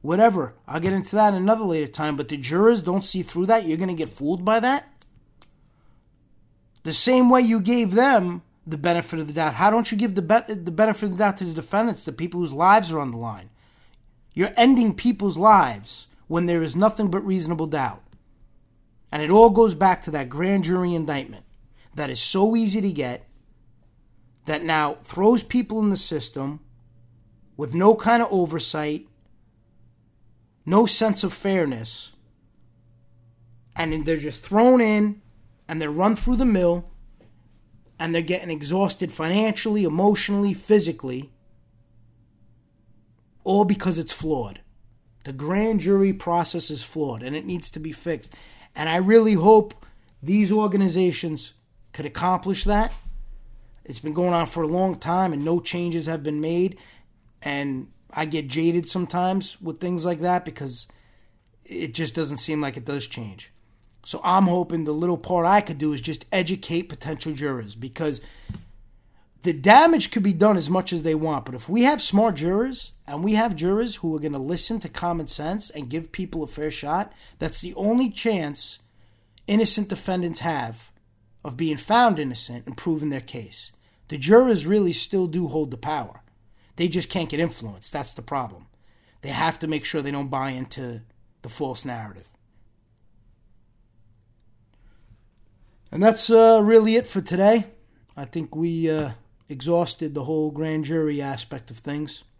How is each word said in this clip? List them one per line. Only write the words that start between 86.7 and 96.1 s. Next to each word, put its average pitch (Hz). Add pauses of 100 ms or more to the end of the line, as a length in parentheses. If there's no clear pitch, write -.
They 175
just 165
can't 170
get 147
influenced. 113
That's 139
the -
problem. 123 (560)
They 139
have 160
to 160
make 156
sure 151
they 139
don't 143
buy 135
into 127 (420)
the 117
false 131
narrative. 107 (3750)
And 165
that's, 220